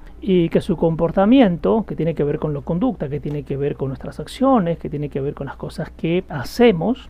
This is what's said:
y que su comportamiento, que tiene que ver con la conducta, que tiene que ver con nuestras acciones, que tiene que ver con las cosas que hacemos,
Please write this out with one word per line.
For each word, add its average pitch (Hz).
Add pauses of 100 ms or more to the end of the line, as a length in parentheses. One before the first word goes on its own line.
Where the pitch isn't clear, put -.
(220)
y 180
que 165
su 170
comportamiento, 190
que 151
tiene 160
que 151
ver 147
con 156
la 143
conducta, 175
que 143
tiene 147
que 139
ver 139
con 135
nuestras -
acciones, 185
que 160
tiene 147
que 143
ver 139
con 139
las -
cosas -
que 175
hacemos, 185